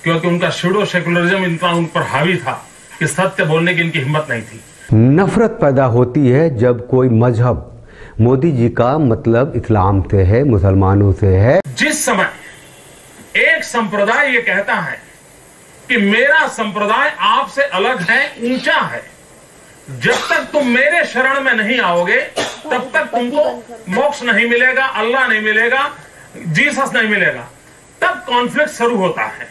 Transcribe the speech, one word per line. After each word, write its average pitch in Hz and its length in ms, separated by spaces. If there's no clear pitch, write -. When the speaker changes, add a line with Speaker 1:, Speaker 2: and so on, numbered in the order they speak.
Speaker 1:
क्योंकि 165 240
उनका 170 220
pseudo 190 360
secularism 175 600
इतना 170 260
उन 170 140
पर 160 160
हावी 156 360
था - 280
कि 156 80
सत्य 185 380
बोलने 165 280
की 160 80
इनकी 165 180
हिम्मत 147 300
नहीं 117 120
थी। - 200
Speaker 2:
नफरत 175 680
पैदा 139 240
होती 123 420
है 139 300
जब 120 300
कोई 127 220
मजहब, 117 640
मोदी 131 300
जी 120 180
का 120 280
मतलब 120 580
इस्लाम 98 460
से 101 160
है, 98 260
मुसलमानों 98 720
से 104 140
है। 110 340
Speaker 1:
जिस 294 280
समय 214 240
एक 320 280
संप्रदाय 226 680
ये 233 80
कहता 196 320
है 175 240
कि 247 80
मेरा 262 500
संप्रदाय 220 720
आपसे 247 420
अलग 233 380
है, 240 540
ऊंचा 277 200
है, 123 280
जब 208 100
तक 320 420
तुम 285 140
मेरे 294 380
शरण 269 360
में 262 120
नहीं 214 260
आओगे 175 380
तब 254 220
तक - 80
तुमको 247 640
मोक्ष 262 340
नहीं 233 260
मिलेगा, 254 360
अल्लाह 240 420
नहीं 220 140
मिलेगा, 233 480
जीसस 269 460
नहीं 233 160
मिलेगा, - 380
तब 349 280
conflict 247 420
शुरू 233 240
होता 180 280
है। - 280